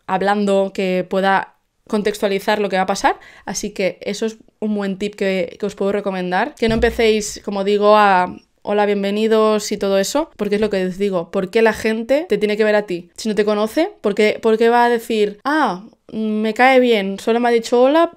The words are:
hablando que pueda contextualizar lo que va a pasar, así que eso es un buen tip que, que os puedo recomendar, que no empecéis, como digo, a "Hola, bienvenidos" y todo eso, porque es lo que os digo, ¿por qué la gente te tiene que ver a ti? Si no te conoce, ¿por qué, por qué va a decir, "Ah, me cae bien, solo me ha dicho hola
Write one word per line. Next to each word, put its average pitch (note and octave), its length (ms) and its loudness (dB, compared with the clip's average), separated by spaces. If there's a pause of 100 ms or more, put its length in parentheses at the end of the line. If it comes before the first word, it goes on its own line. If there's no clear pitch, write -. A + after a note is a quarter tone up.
hablando G3 680 0
que F#3 360 -2
pueda F#3+ 460 0 (340)
contextualizar G#3 720 -2
lo G3+ 80 -2
que F#3+ 80 -2
va F#3 60 0
a F#3+ 40 -2
pasar, B3 320 -2 (260)
así G3 260 -8
que F#3 320 -4
eso G3+ 240 -6
es A3 120 -8 (220)
un G#3+ 140 -4
buen G3 240 -4
tip G3+ 160 -6
que, F#3+ 440 -4
que G#3 80 -6
os G3+ 80 -6
puedo G3 180 -2
recomendar, G3 640 -4
que A3+ 120 -2
no A3+ 60 2
empecéis, A3+ 720 0
como G3+ 200 -4
digo, G#3 320 4
a G3 400 4 (260)
"Hola, G#3 240 0
bienvenidos" G#3+ 840 0
y G#3 60 -4
todo G3 220 0
eso, C#4+ 380 -2
porque G3+ 200 -2
es G#3 40 0
lo G#3+ 100 0
que F#3+ 140 -2
os F3+ 140 -6
digo, F#3+ 320 -2
¿por F#3+ 200 -4
qué A#3 120 2
la A3 100 4
gente A#3 560 -2
te G3+ 100 0
tiene G#3 180 0
que A3 80 2
ver G#3 100 2
a G#3 120 0
ti? F3 300 -10
Si - 120 -6
no G#3 80 -2
te G#3 80 2
conoce, A3 460 0 (100)
¿por G3+ 140 -2
qué, G#3+ 280 0
por A3 160 2
qué A#3 100 4
va A#3+ 160 4
a A#3+ 40 2
decir, A3 560 -2
"Ah, B3 400 -2 (280)
me G#3+ 420 -4
cae B3+ 260 6
bien, G3 400 0
solo A3+ 180 0
me A#3+ 100 0
ha A#3+ 40 2
dicho A#3 280 2
hola D#4+ 360 4